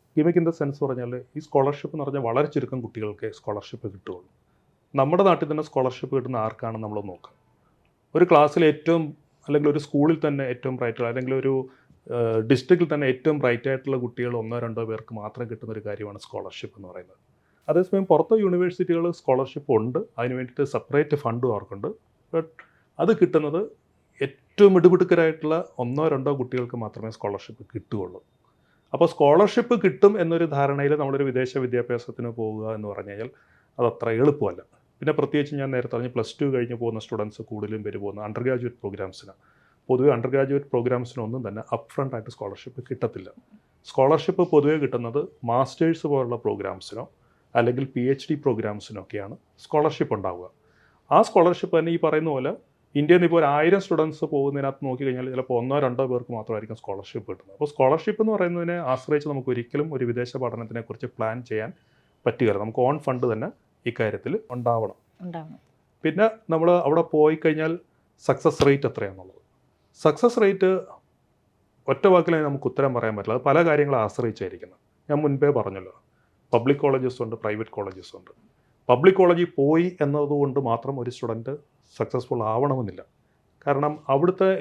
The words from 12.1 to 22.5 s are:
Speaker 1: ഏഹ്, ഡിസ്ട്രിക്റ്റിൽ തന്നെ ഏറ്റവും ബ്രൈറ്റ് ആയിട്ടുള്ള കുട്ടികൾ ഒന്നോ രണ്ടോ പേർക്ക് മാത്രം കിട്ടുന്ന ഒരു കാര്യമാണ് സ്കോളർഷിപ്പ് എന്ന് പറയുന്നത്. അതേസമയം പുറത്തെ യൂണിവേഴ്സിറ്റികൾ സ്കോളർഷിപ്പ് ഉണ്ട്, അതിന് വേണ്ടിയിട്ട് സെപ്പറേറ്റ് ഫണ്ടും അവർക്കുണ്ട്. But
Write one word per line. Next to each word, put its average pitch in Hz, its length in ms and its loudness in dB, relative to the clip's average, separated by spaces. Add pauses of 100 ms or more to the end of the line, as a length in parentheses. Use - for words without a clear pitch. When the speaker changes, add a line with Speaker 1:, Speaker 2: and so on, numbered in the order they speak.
Speaker 1:
ഏഹ്, 113 240 0 (120)
ഡിസ്ട്രിക്റ്റിൽ 165 420 4
തന്നെ 147 180 0
ഏറ്റവും 151 320 0
ബ്രൈറ്റ് 120 280 0
ആയിട്ടുള്ള 135 340 -4
കുട്ടികൾ 120 360 -6
ഒന്നോ 113 240 -8
രണ്ടോ 113 260 -6
പേർക്ക് 110 280 -10
മാത്രം 110 320 -10
കിട്ടുന്ന 113 240 -12
ഒരു 104 120 -10
കാര്യമാണ് 101 380 -10
സ്കോളർഷിപ്പ് - 540 -14
എന്ന് 95 120 -18
പറയുന്നത്. 90 280 -20 (520)
അതേസമയം 185 400 0
പുറത്തെ 170 340 4
യൂണിവേഴ്സിറ്റികൾ 175 600 0 (140)
സ്കോളർഷിപ്പ് 135 600 -2
ഉണ്ട്, 123 200 -2 (200)
അതിന് 123 200 -4
വേണ്ടിയിട്ട് 127 340 -4
സെപ്പറേറ്റ് 143 520 -2
ഫണ്ടും 120 280 -2
അവർക്കുണ്ട്. 98 360 -8 (440)
But 165 160 -4 (540)